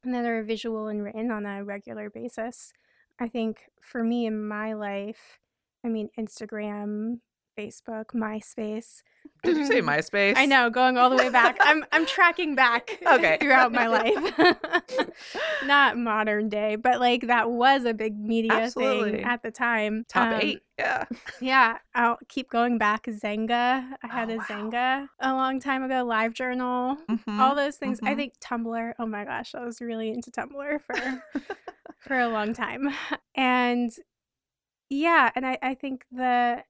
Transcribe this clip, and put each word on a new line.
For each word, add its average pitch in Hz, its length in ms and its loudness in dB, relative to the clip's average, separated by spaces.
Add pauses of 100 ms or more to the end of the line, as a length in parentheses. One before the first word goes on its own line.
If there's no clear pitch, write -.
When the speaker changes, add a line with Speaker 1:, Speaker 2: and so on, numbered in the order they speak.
Speaker 1:
and 247 100 -4
that 240 100 -2
are 233 180 -2
visual 220 440 -6
and 208 180 -4
written 220 260 -6
on 208 140 -4
a 202 180 -6
regular 208 460 -10
basis. 226 640 -10 (500)
I 233 60 -6
think 220 400 -6 (140)
for - 200 -6
me 233 220 0
in 214 240 -4
my 214 240 -6
life, 208 680 -8 (440)
I 247 40 -4
mean, 220 200 -4 (100)
Instagram, 208 1000 -6 (400)
Facebook, 220 560 -10
MySpace. 220 880 -6 (420)
Speaker 2:
Did 339 140 2
you 294 80 0
say 262 140 4
Speaker 1:
<clears throat> - 20 0
Speaker 2:
MySpace? 214 560 2
Speaker 1:
I 269 80 6
know, 262 240 4
going 254 260 2
all 247 140 6
the 262 60 2
way 254 120 6
back. 240 300 4
Speaker 2:
<laughs> - 20 4
Speaker 1:
I'm, 302 320 6
I'm 320 140 4
tracking 349 480 2
back 247 520 2
Speaker 2:
Okay. 226 320 6
Speaker 1:
<laughs> - 40 0
throughout 254 300 6
my 233 160 2
life. 294 680 4 (320)
<laughs> 508 220 -2 (180)
Speaker 2:
<laughs> 605 380 -4
Speaker 1:
Not 277 320 4
modern 214 500 0
day, 214 280 -2
but, 240 220 2
like, 247 280 2
that 233 240 2
was 247 340 4
a 233 80 0
big 220 260 -4
media 226 340 0
Speaker 2:
Absolutely. 226 600 0
Speaker 1:
thing 208 120 -4
at 240 180 -2
the 233 80 -8
time. 226 580 -2
Speaker 2:
Top 240 240 2
Speaker 1:
Um, 220 80 0
Speaker 2:
eight, 214 220 -2 (160)
yeah. 262 260 -2 (380)
Speaker 1:
yeah, 254 360 4 (160)
I'll 233 240 2 (100)
keep 254 200 -6
going 240 300 2
back. 214 320 0
Zanga. 240 920 -2
I - 40 -12
had 226 240 -6
Speaker 2:
Oh, 226 40 -4
Speaker 1:
a - 40 -6
Speaker 2:
wow. 208 100 -8
Speaker 1:
Zanga 240 600 -2 (120)
a 262 140 0
long 262 260 0
time 262 220 -2
ago. 262 240 0
LiveJournal. 247 920 -2 (100)
Speaker 2:
Mm-hmm, 226 340 -4
Speaker 1:
All 269 140 4
those 285 220 -2
things. 262 260 -4
I 220 100 -4
Speaker 2:
mm-hmm. 285 40 -2
Speaker 1:
think 277 240 -8
Tumblr. 226 580 -6
Oh 233 80 -4
my 208 200 -6
gosh, - 280 -8
I 247 80 -10
was 240 200 -10
really 226 280 -6
into 240 200 -8
Tumblr 285 500 -8
for, 254 420 -6 (380)
Speaker 2:
<laughs> - 400 -20
Speaker 1:
for 269 180 -4
a 240 100 2
long 220 260 -2
time. 247 340 -4 (460)
And 247 560 2 (1000)
yeah, 285 460 4
and 262 120 -2
I, 262 160 -2
I 262 120 -2
think 262 360 -10
the 247 600 0